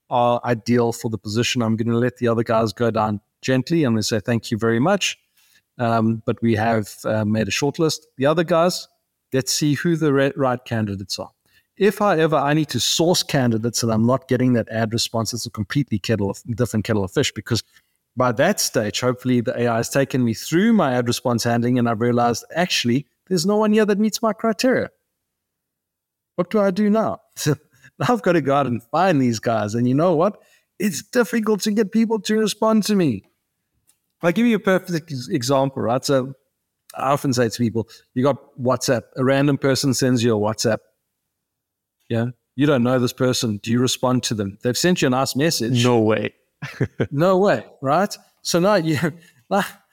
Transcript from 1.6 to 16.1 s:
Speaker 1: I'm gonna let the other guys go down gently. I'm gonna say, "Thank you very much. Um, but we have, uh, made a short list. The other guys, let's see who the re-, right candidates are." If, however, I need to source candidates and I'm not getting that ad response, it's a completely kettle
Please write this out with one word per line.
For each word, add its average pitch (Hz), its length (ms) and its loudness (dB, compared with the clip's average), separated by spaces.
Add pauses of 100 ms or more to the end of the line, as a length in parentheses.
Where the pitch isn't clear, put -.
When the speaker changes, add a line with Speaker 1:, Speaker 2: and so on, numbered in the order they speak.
Speaker 1:
I'm 110 120 0
gonna 117 240 0
let 120 200 -2
the 120 100 0
other 113 160 0
guys 113 280 0
go 117 200 -2
down 104 280 -2 (220)
gently. 131 400 0
I'm 117 120 2
gonna 107 100 0
say, 110 160 -2
"Thank 117 320 -4
you 117 40 0
very 113 220 0
much. 185 400 -2 (600)
Um, 113 460 0
but 117 180 -4
we 117 140 2
have, 110 380 -2 (100)
uh, 110 200 -2
made 107 220 0
a 107 60 -6
short 143 260 -2
list. 156 280 -2 (100)
The 127 100 0
other 160 180 2
guys, 175 440 0 (440)
let's 131 200 -2
see 147 220 0
who 170 220 0
the 151 160 0
re-, 139 240 2
right 127 280 -2
candidates 101 540 -6
are." 90 140 -14 (440)
If, 202 220 2
however, 160 380 2
I 143 180 2
need 156 160 0
to 113 100 -2
source 170 420 2
candidates 120 600 0
and 113 100 0
I'm 110 140 2
not 127 200 0
getting 127 280 2
that 110 140 -2
ad 110 240 -4
response, 113 400 -4
it's 117 140 -8
a 117 40 -12
completely 110 480 -4
kettle 101 320 -2